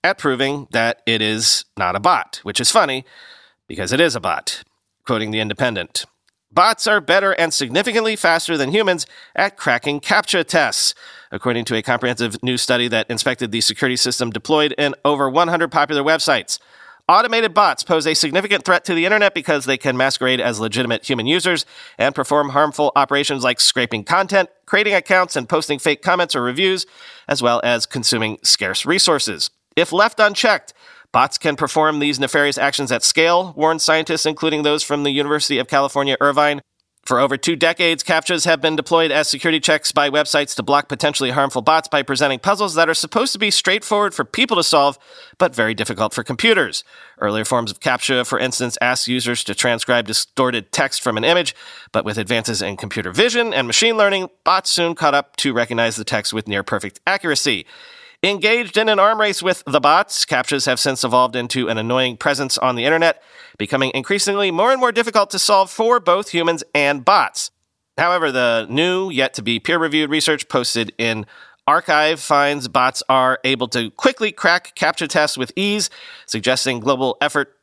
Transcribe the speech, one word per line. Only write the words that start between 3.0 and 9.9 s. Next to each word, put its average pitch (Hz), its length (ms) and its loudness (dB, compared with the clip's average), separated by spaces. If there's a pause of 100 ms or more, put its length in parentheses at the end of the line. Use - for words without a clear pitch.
because 90 240 -6
it 135 80 0
is 160 160 2
a 101 40 -4
bot. - 440 -6 (400)
Quoting 110 280 -2
The 110 80 -2
Independent, 104 680 -4 (440)
"Bots 214 360 2
are 208 160 2
better 190 300 2
and 165 200 0
significantly 208 640 -2
faster 170 400 0
than 139 140 -2
humans 185 340 0 (300)
at - 240 0
cracking 143 420 0